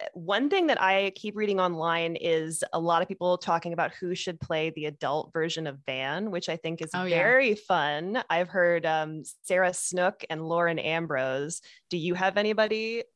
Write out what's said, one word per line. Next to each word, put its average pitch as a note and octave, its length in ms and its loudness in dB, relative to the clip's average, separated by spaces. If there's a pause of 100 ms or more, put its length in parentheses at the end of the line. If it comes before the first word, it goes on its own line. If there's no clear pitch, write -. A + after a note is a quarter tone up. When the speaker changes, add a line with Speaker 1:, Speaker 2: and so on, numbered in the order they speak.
(140)
Speaker 1:
One G3 340 0
thing F4+ 200 2
that B3 120 2
I G3 300 4
keep G3+ 260 -8
reading G3+ 240 2
online E3+ 560 0
is D#3+ 560 0
a E3 80 0
lot E3+ 220 2
of F3+ 60 -2
people F3+ 280 0
talking E3+ 380 -2
about E3 260 0
who F3+ 140 -4
should F3 260 -6
play D#3+ 300 -2
the D3+ 160 -6
adult D3 480 -4
version D#3+ 320 -2
of C#3 180 -8
Van, C#3 460 -4
which F3 180 -4
I E3+ 80 -2
think E3 240 -6
is D#3+ 140 -6
Speaker 2:
Oh, F3+ 100 -2
yeah. F3 140 2
Speaker 1:
very A#3 380 4
fun. E3+ 760 0
I've E3+ 180 2
heard, F3 380 2
um, D#3 360 -2 (200)
Sarah F3+ 320 2
Snook F3+ 560 0
and D#3+ 120 -4
Lauren E3 360 2
Ambrose. D3 840 -2 (300)
Do F3+ 80 -2
you E3+ 160 0
have F#3+ 240 2
anybody A3 640 0 (140)